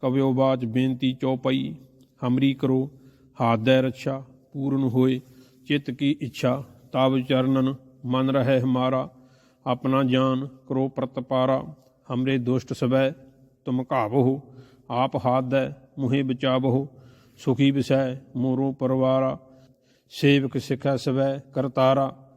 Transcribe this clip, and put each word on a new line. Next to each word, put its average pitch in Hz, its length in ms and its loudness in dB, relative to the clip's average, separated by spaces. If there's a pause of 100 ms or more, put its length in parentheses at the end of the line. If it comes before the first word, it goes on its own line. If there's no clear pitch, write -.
ਕਵਿਓ 135 320 0
ਬਾਚ 131 320 0
ਬੇਨਤੀ 127 460 0 (100)
ਚੌਪਈ। 135 520 -2 (480)
ਹਮਰੀ 131 320 2
ਕਰੋ 131 240 0 (600)
ਹਾਥ 117 220 2
ਦੈ 131 220 4
ਰੱਛਾ, 135 360 -4 (360)
ਪੂਰਨ 139 320 -2
ਹੋਏ 127 340 2 (480)
ਚਿੱਤ 147 240 -2
ਕੀ 139 300 0
ਇੱਛਾ। 123 340 -2 (360)
ਤਬ 135 280 2
ਚਰਨਨ 131 540 2 (320)
ਮਨ 127 240 0
ਰਹਿ 135 300 2
ਹਮਾਰਾ, 131 480 0 (580)
ਆਪਣਾ 131 400 0
ਜਾਨ 131 420 0 (200)
ਕਰੋ 135 220 -2
ਪ੍ਰਤਪਾਰਾ। 131 720 -2 (480)
ਹਮਰੇ 127 300 0
ਦੁਸ਼ਟ 127 340 -2
ਸਵੈ 131 360 0 (580)
ਤੁਮ 127 240 -2
ਘਾਵਹੁ, 131 480 0 (520)
ਆਪ 127 340 -2
ਹਾਥ 127 200 2
ਦੈ 131 220 0 (320)
ਮੁਹੇ 135 240 0
ਬਚਾਵਹੁ। 131 640 0 (520)
ਸੁਖੀ 139 320 2
ਵਿਸੈ 135 320 0 (340)
ਮੋਰੋ 131 340 0
ਪਰਵਾਰਾ, 131 680 0 (760)
ਸੇਵਕ 139 460 2
ਸਿਖੈ 135 380 -2
ਸਵੈ 135 400 -2 (160)
ਕਰਤਾਰਾ। 135 580 2 (260)